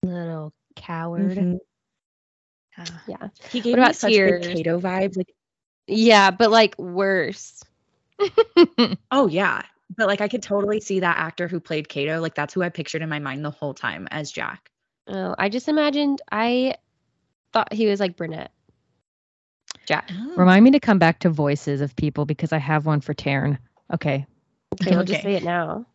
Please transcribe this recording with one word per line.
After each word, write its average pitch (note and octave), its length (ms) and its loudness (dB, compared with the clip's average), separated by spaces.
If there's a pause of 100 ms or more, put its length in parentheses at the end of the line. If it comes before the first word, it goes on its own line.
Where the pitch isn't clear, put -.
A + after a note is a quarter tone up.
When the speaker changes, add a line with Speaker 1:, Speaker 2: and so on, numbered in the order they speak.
Speaker 1:
Little E3 500 -8 (240)
coward. E3+ 600 -6
Speaker 2:
Mm-hmm. F3+ 180 0 (1200)
Speaker 1:
Ah. E3+ 280 -16
Speaker 3:
Yeah. G3+ 220 -12 (220)
Speaker 2:
He B3 100 -4
gave A#3 120 0
Speaker 3:
What B3 60 4
Speaker 2:
me B3+ 60 6
Speaker 3:
about - 120 4
Speaker 2:
such - 160 0
good F#3 300 4
Speaker 3:
tears? F3 120 -8
Speaker 2:
Cato E3 260 -2
vibes. F#3 360 -2
Like F#3 180 -8 (520)
Speaker 3:
Yeah, G#3 440 6
but, G#3 200 4
like, A3 280 4
worse. F#3 840 -4 (560)
Speaker 1:
<laughs> F4 920 2
Speaker 2:
Oh, C4 180 2
yeah. E3 340 -2 (320)
But, A3 120 0
like, G3+ 160 0
I G#3 60 -2
could A3 140 -4
totally G3+ 380 -2
see F#3+ 200 -2
that F3+ 180 2
actor E3 300 -6
who E3+ 120 -6
played D#3 280 -6
Cato. D3+ 320 -4
Like, D#3+ 140 -6
that's D3 200 -6
who F#3 80 -2
I F3 80 -2
pictured D#3+ 320 -8
in D#3+ 80 -8
my D3 80 -6
mind C#3 260 -8
the D3 60 -6
whole C#3 240 -10
time F#2 360 -10
as D3+ 220 -10
Jack. - 380 -10 (360)
Speaker 3:
Oh, F#3+ 320 -8
I G3+ 120 -2
just B3 180 -6
imagined, D4 600 0
I A#3+ 460 0 (760)
thought - 220 0
he A3 120 2
was, G3+ 140 2
like, F#3 160 -2
brunette. E3 360 -10 (1300)
Jack. - 280 -4
Speaker 2:
Oh. A#3+ 240 -10
Speaker 1:
Remind F#3 280 8
me C4 60 10
to C#4 100 6
come G#3 180 2
back E3 220 4
to F3 100 2
voices C#3+ 520 -2
of C#3 140 -6
people D3 280 -2
because D3 300 -4
I D#3 40 0
have D3+ 280 -2
one D3+ 160 2
for D#3 100 -8
Taryn. C#3 460 -2 (340)
Okay. C#3 320 -2 (560)
Speaker 3:
Okay, F3+ 160 4
we'll F3+ 80 2
just E3+ 160 -2
Speaker 2:
Okay. G3+ 120 -4
Speaker 3:
say - 40 0
it F3+ 80 -4
now. F3 400 -4 (100)